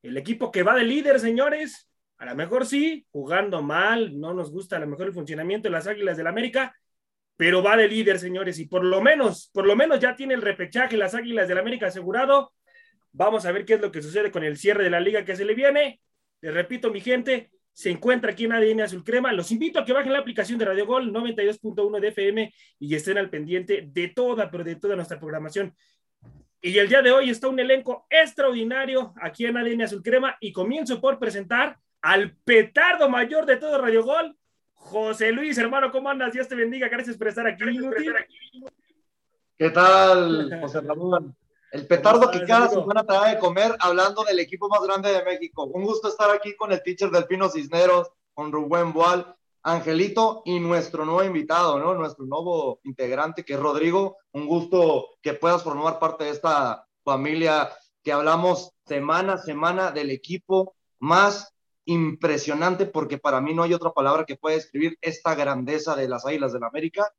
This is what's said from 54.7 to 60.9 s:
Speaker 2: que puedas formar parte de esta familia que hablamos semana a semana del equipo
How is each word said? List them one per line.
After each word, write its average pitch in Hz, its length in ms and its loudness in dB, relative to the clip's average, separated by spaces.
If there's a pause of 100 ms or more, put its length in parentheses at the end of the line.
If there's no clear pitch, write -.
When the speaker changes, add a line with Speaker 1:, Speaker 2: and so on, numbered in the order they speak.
Speaker 2:
que 147 120 -4
puedas 170 300 2
formar 160 360 -2
parte 160 240 -2
de 147 60 -4
esta 147 580 -2 (160)
familia 151 640 0 (360)
que 147 100 -2
hablamos 170 580 0 (140)
semana 160 480 -2
a 180 60 -4
semana 165 520 -2
del 143 200 -6
equipo 185 640 -2 (220)